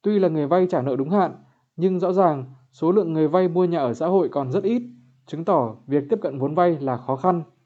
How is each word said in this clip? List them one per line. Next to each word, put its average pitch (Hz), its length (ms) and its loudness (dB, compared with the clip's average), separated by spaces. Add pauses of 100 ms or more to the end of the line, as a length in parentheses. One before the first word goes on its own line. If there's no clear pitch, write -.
Tuy 208 160 2
là 185 100 4
người 156 180 0
vay 180 240 2
trả 165 120 0
nợ 131 140 -2
đúng 139 140 -4
hạn, 185 240 0 (420)
nhưng 180 240 0
rõ 170 120 0
ràng 165 320 2 (280)
số 160 200 0
lượng 185 200 2
người 156 160 2
vay 180 200 2
mua 175 160 0
nhà 170 140 0
ở 127 160 0
xã 156 120 -4
hội 175 220 2
còn 135 240 -4
rất 190 100 -2
ít, 233 200 -2 (440)
chứng 156 180 -10
tỏ 131 320 0 (100)
việc 139 240 -2
tiếp 220 120 0
cận 143 160 -6
vốn 139 160 -4
vay 175 260 2
là 131 160 -2
khó 131 200 -4
khăn. 175 260 0 (240)